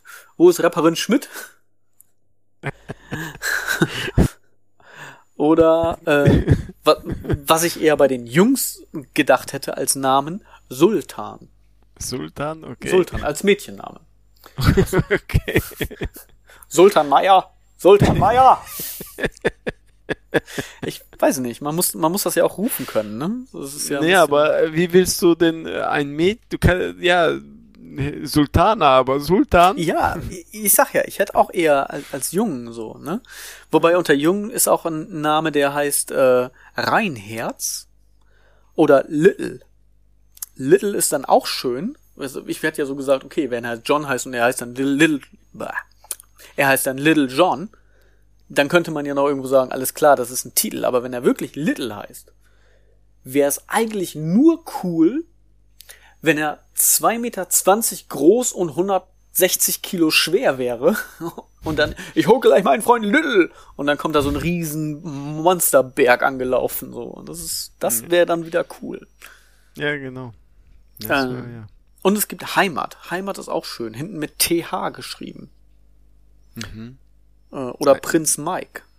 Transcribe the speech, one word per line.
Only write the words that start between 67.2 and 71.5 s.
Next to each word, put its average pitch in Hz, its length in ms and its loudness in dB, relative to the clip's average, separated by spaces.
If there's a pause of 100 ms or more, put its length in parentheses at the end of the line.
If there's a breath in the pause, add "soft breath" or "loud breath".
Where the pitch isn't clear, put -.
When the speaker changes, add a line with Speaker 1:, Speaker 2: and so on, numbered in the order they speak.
Speaker 1:
das 160 120 -14
ist, - 400 -12
das 180 220 -4
Speaker 2:
Mhm. 175 100 -16
Speaker 1:
wär 175 120 4
dann 165 220 -2
wieder 165 180 -4 (160)
cool. - 260 -14 (720 soft breath)
Speaker 2:
Ja, 147 220 -4
genau. 127 340 -12 (680)
Das 139 260 -2
Speaker 1:
Ähm, 127 80 -6
Speaker 2:
wär, 120 180 -12